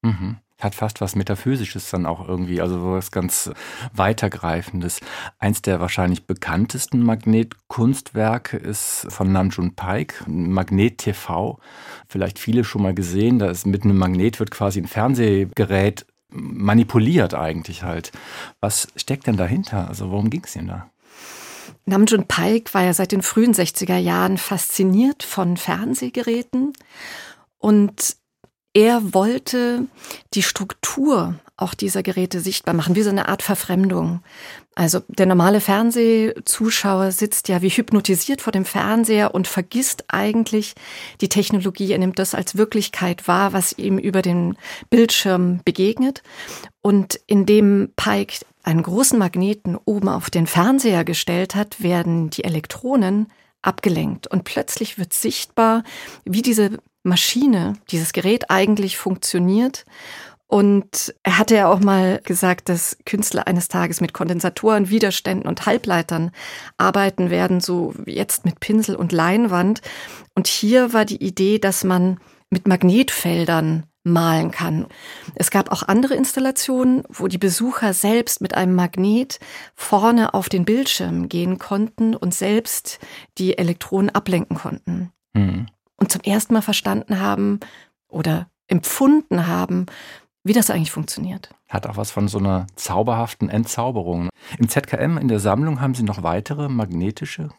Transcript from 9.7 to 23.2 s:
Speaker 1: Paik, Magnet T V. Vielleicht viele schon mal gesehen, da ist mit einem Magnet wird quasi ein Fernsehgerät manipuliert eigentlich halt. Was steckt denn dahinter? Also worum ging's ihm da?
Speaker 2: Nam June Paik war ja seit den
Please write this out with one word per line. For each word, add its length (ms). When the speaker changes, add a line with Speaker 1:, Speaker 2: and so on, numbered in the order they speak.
Speaker 1:
Paik, 520
Magnet 720
T 140
V. 460
Vielleicht 300
viele 260
schon 200
mal 100
gesehen, 460
da 100
ist 160
mit 180
einem 140
Magnet 420
wird 120
quasi 280
ein 80
Fernsehgerät 1160
manipuliert 1040
eigentlich 480
halt. 300
Was 360
steckt 300
denn 120
dahinter? 500
Also 240
worum 180
ging's 260
ihm 120
da? 240
Speaker 2:
Nam 180
June 220
Paik 480
war 80
ja 100
seit 200
den 100